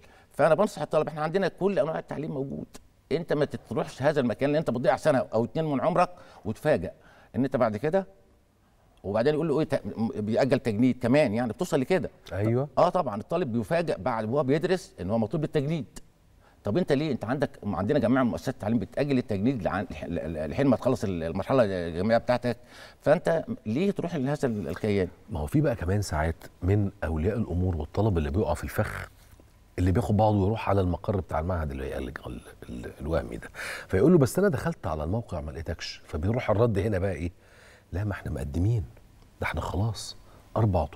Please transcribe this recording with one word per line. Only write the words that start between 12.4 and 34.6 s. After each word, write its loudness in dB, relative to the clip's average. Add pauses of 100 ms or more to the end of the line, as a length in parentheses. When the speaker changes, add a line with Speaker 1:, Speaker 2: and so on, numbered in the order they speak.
Speaker 1:
آه 6
طبعًا، -2
الطالب -2
بيفاجأ 0
بعد -2
وهو 0
بيدرس 0
إن -4
هو 2
مطلوب 0
بالتجنيد. -2 (800)
طب 0
أنت 0
ليه؟ 0
أنت -4
عندك، -2 (160)
عندنا 0
جميع 4
مؤسسات -2
التعليم 0
بتأجل -2
التجنيد 0
لعن-، -2
لح-، -12
ل-، -6
ل-، -4
لحين 0
ما 6
تخلص 0
ال-، -2
المرحلة 2
الجامعية 0
بتاعتك، 0 (440)
فأنت 2 (220)
ليه 0
تروح -4
لهذا -2
ال-، -4
الكيان؟ 0 (220)
Speaker 2:
ما -4
هو -2
في 2
بقى 2
كمان 0
ساعات -2 (260)
من 4 (140)
أولياء 0
الأمور 0
والطلب 0
اللي 0
بيقع 0
في -8
الفخ، -4 (680)
اللي 4
بياخد 2
بعضه 6
ويروح 0
على 4
المقر 0
بتاع -4
المعهد -2
اللي، -6
ال-، -8 (560)
ال-، -10 (100)
الوهمي -2
ده، -12 (400)
فيقول 6
له: 10
"بس 4
أنا 4
دخلت -4